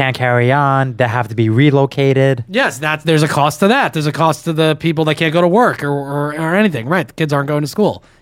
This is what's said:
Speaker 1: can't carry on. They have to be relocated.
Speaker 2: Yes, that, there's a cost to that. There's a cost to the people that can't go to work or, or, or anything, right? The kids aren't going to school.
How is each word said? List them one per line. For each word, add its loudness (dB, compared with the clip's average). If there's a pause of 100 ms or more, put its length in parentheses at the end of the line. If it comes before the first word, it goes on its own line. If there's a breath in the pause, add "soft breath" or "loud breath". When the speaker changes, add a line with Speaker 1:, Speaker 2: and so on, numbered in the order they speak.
Speaker 1:
can't 0
carry 2
on. 0
They 0
have -2
to -10
be 0
relocated. 2
Speaker 2:
Yes, -2
that, -4
there's 2
a 0
cost 0
to 4
that. 0
There's -2
a -2
cost 0
to -4
the 0
people -2
that 0
can't -2
go 2
to 4
work 2
or, -4
or, -4
or -2
anything, 0
right? 0
The -20
kids -2
aren't 0
going -2
to -4
school. -2 (180 soft breath)